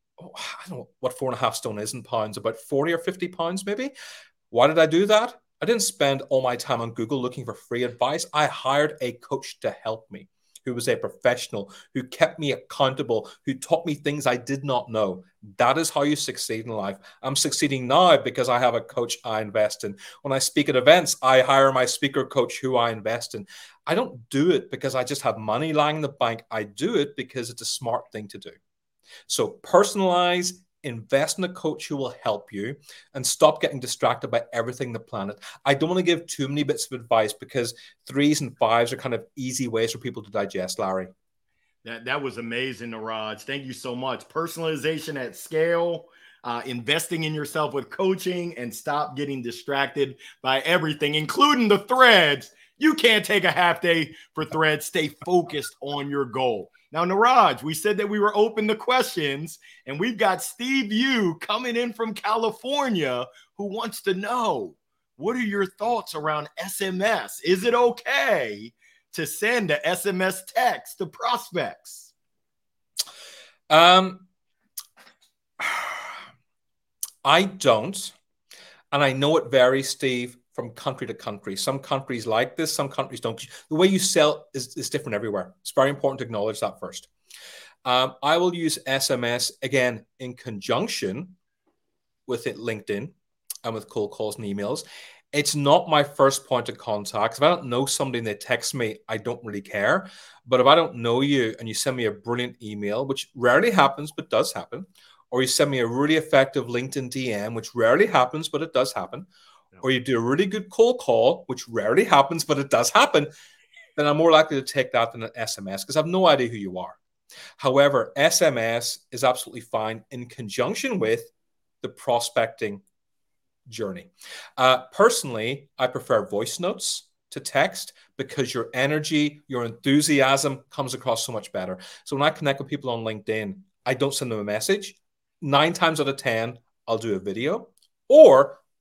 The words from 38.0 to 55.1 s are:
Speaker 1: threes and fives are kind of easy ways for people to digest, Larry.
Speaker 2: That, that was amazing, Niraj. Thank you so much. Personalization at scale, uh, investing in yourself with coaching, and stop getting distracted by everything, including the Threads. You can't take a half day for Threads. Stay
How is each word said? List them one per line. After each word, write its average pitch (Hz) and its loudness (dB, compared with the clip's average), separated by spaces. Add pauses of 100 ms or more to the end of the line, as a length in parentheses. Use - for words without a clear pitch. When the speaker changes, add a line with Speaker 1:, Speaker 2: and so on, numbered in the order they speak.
Speaker 1:
threes 143 2
and 135 -8
fives 117 2
are - -6
kind 123 -6
of 107 -6 (100)
easy 127 -4
ways 113 0
for 120 -12
people 117 -10
to 98 -20
digest, 98 -4
Larry. 95 -4 (800)
Speaker 2:
That, 117 -12
that 139 -2
was 120 -6
amazing, 120 -8
Niraj. 110 -10
Thank 139 -10
you 127 -12
so 123 -10
much. 123 -8
Personalization 156 -6
at 120 -10
scale, 170 -2 (360)
uh, 120 -6
investing 147 -4
in 156 -4
yourself 147 -4
with 135 -6
coaching, 180 -4
and 120 -8
stop 147 -4
getting 135 -6
distracted 139 -2 (260)
by 131 2
everything, 151 0
including 240 2
the 202 6
Threads. 208 6 (280)
You 302 4
can't 220 4
take 202 2
a 170 4
half 170 2
day 165 2 (200)
for 156 -4
Threads. 156 0
Stay 156 -2 (180)